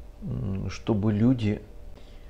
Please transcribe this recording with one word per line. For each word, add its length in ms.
м, 480
чтобы 420
люди 500